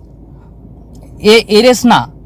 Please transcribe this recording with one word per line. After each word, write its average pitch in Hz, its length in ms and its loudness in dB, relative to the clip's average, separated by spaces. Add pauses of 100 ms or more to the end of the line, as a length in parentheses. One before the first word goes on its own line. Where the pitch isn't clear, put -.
(1200)
એ 220 280 0
એરિયર્સના, 214 580 0 (180)